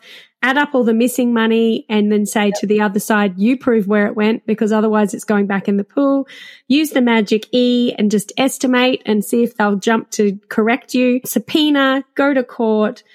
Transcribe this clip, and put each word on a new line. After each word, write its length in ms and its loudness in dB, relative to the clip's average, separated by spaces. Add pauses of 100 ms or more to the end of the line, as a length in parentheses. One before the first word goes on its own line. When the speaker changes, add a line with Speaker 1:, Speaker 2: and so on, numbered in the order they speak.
(420)
Speaker 1:
add 160 0
up 160 -2
all 100 2
the 100 2
missing 380 0
money, 560 0
and 220 0
then 160 0
say 200 0
Speaker 2:
Yep. 140 0
Speaker 1:
to 60 -6
the 140 0
other 180 0
side, 400 0
"You 180 2
prove 300 0
where 220 2
it 80 -6
went," 300 0
because 260 0
otherwise 420 0
it's 100 -10
going 220 0
back 220 -4
in 80 0
the 80 -2
pool. 420 0 (400)
Use 240 2
the 120 0
magic 500 0
E 440 0
and 140 0
just 260 -2
estimate 680 0
and 180 0
see 200 0
if 120 -6
they'll 200 0
jump 340 -2
to 280 -2 (100)
correct 440 -2
you. 320 2
Subpoena, 800 0 (120)
go 180 2
to 80 0
court, 600 -2 (120)